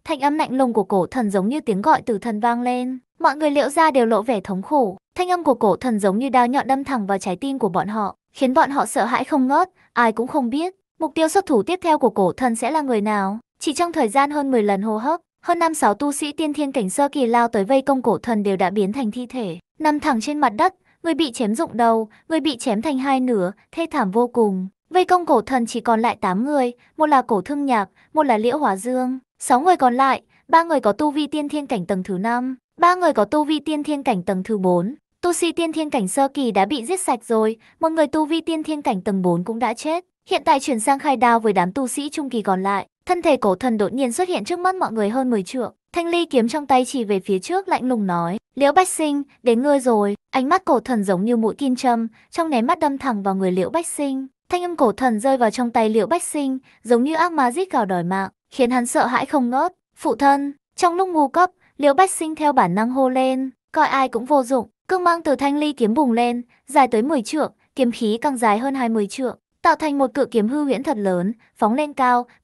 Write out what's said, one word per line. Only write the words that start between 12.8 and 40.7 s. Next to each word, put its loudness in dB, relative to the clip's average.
người 0
nào. -2
Chỉ -4
trong -2
thời 0
gian 2
hơn -2
mười 2
lần 0
hô -2
hấp, -2
hơn 0
năm 0
sáu 2
tu -2
sĩ -6
tiên -4
thiên -4
cảnh -2
sơ 0
kỳ -2
lao 2
tới -2
vây 2
công 0
cổ 2
thần -2
đều 0
đã 0
biến 0
thành -4
thi -8
thể, -8
nằm 0
thẳng 0
trên -4
mặt 2
đất, 2
người 0
bị 0
chém -2
rụng -4
đầu, 2
người 0
bị -2
chém -2
thành -2
hai 0
nửa, 0
thê -4
thảm -2
vô 2
cùng. 0
Vây 4
công 2
cổ 4
thần -2
chỉ -6
còn 2
lại 0
tám -2
người, 0
một 2
là 4
Cổ 0
Thương -4
Nhạc, 0
một 4
là 2
Liễu 0
Hóa 0
Dương, -4
sáu 2
người 4
còn 2
lại, 2
ba 4
người 0
có 2
tu 0
vi -2
tiên -4
thiên -6
cảnh -4
tầng -2
thứ -6
năm, -2
ba 6
người 2
có 2
tu 0
vi -2
tiên -6
thiên -4
cảnh -2
tầng -4
thứ -4
bốn. 0
Tu 0
sĩ -2
tiên -4
thiên -4
cảnh -2
sơ 0
kỳ -2
đã 2
bị -4
giết -4
sạch -4
rồi, 0
một 2
người 2
tu 0
vi -2
tiên -4
thiên -6
cảnh -2
tầng -2
bốn 0
cũng -6
đã -2
chết. -4
Hiện 0
tại 4
chuyển -2